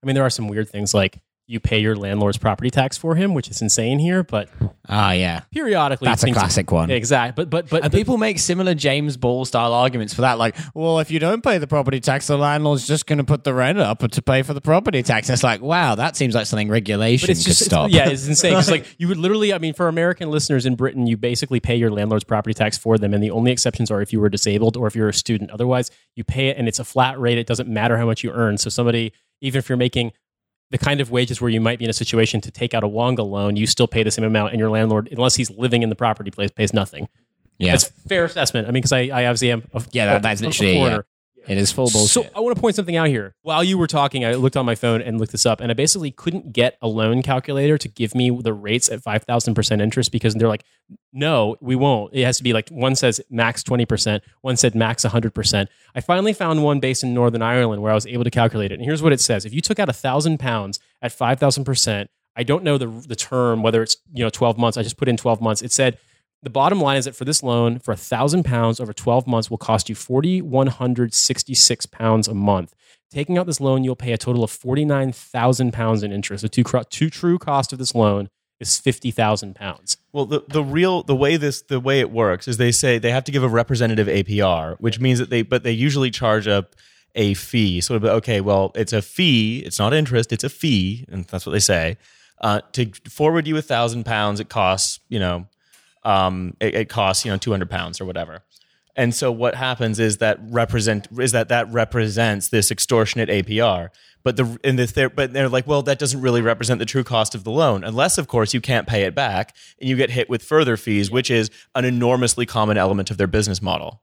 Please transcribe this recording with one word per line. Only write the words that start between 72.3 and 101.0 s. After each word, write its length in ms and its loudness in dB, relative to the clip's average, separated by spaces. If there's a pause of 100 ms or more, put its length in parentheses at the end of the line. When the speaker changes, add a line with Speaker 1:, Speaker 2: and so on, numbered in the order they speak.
Speaker 1:
month. 400 0 (340)
Taking 280 -4
out 100 -2
this 120 -4
loan, 240 0
you'll 120 -2
pay 160 -6
a 60 0
total 260 0
of 80 -4
forty-nine 600 -2
thousand 580 0
pounds 320 0
in 80 -6
interest. 300 -6
The 80 -4
two 140 2
cro-, 200 0
two 260 -4
true 300 0
cost 340 -2
of 60 -14
this 160 -6
loan 340 2 (300)
is 180 -2
fifty 320 -2
thousand 460 0
pounds. 420 -8 (140)
Speaker 3:
Well, 140 -2
the, 220 -2
the 160 -2
real, 400 0
the 120 0
way 220 2
this, 260 -2
the 160 -4
way 200 2
it 120 0
works 360 0
is 100 -2
they 140 4
say 260 2
they 140 0
have 120 0
to 80 -10
give 120 0
a 60 2
representative 580 2
A 160 2
P 180 -2
R, 380 0
which 200 -2
means 200 2
that 100 -4
they, 120 0
but 220 -2
they 80 -2
usually 400 0
charge 340 0
a, 220 2 (480)
a 180 2
fee. 480 0
So, 180 -2
but, 120 0
okay, 300 0
well, 340 2
it's 180 -4
a 80 0
fee. 640 0
It's 140 -8
not 140 2
interest. 380 0
It's 120 -4
a 60 -4
fee, 600 -2
and 160 -10
that's 200 -8
what 60 -8
they 80 2
say. 380 0 (440)
Uh, 200 0 (120)
to 180 -2 (180)
forward 380 0
you 100 -2
a 40 -2
thousand 440 -2
pounds, 340 -2
it 100 -10
costs, 580 0
you 120 -4
know, 280 -2 (560)
um, 560 0
it, 160 -2
it 140 -2
costs, 360 0
you 60 -4
know, 60 -2
two 140 -4
hundred 180 -2
pounds 320 -8
or 40 -10
whatever. 380 -10 (520)
And 200 0
so 160 0
what 240 -2
happens 440 -2
is 180 0
that 240 0
represent, 640 0 (120)